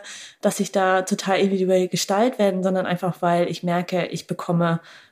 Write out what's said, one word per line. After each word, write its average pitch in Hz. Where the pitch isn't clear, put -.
dass 202
ich 190
da 185
total 190
individuell 185
gestaltet 208
werde, 190
sondern 185
einfach, 175
weil 175
ich 170
merke, 175
ich -
bekomme 170